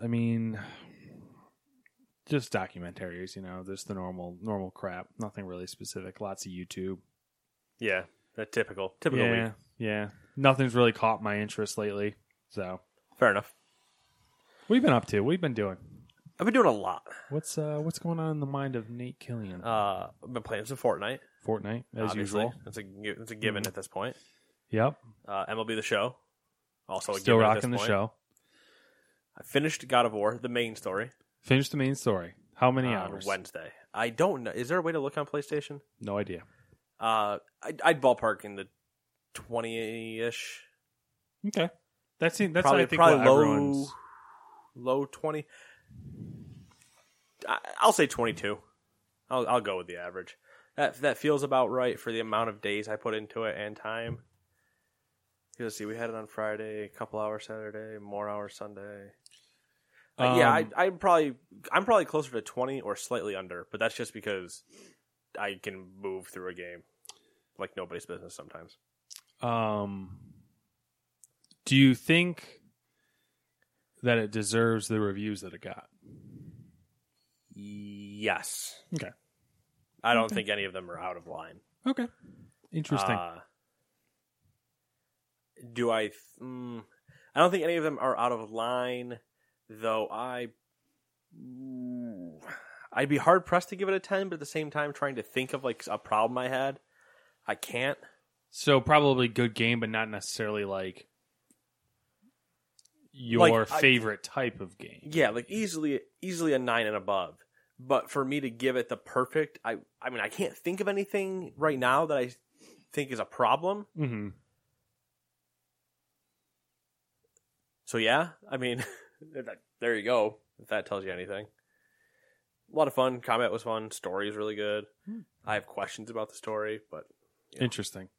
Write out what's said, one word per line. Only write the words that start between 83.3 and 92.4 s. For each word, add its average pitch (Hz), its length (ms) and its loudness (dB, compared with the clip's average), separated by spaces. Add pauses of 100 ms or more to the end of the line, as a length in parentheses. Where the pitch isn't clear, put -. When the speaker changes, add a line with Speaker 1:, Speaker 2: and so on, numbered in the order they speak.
Speaker 2:
do 117 180 2
I 113 180 2
th-, 101 60 -10 (280)
mm, 123 400 -10 (520)
I 143 60 4
don't 175 100 8
think 180 140 0
any 170 120 0
of 156 80 0
them 151 160 -2
are 131 180 2
out 123 140 2
of 110 180 -6
line, 123 680 -4 (520)
though 110 400 0
I, 123 380 -6 (920)
mm, 123 920 -10 (600)